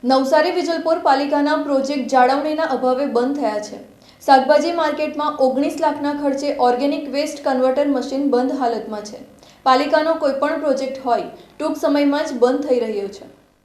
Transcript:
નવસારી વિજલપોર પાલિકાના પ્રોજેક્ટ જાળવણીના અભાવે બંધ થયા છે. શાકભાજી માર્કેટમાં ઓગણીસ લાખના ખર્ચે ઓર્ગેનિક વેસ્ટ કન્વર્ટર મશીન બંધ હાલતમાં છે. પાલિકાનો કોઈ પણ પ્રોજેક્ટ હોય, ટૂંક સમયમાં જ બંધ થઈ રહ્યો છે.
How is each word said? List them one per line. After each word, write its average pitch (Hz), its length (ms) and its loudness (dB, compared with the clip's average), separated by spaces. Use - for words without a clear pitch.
નવસારી 269 480 4
વિજલપોર 330 480 0
પાલિકાના 285 640 2
પ્રોજેક્ટ 277 460 -2
જાળવણીના 294 600 2
અભાવે 254 340 0
બંધ 247 320 -2
થયા 214 220 -2
છે. - 180 -12
શાકભાજી 294 480 4
માર્કેટમાં 302 680 -2
ઓગણીસ 269 420 0
લાખના 190 320 -2
ખર્ચે 285 360 -2
ઓર્ગેનિક 269 500 0
વેસ્ટ 294 340 -4
કન્વર્ટર 262 440 0
મશીન 269 420 -2
બંધ 262 300 0
હાલતમાં 220 440 -4
છે. - 200 -16
પાલિકાનો 294 520 2
કોઈ 302 240 0
પણ 302 200 -2
પ્રોજેક્ટ 269 460 -2
હોય, 226 260 -2
ટૂંક 302 240 -4
સમયમાં 285 480 2
જ 277 140 -6
બંધ 262 280 2
થઈ 247 120 2
રહ્યો 208 280 -4
છે. - 180 -14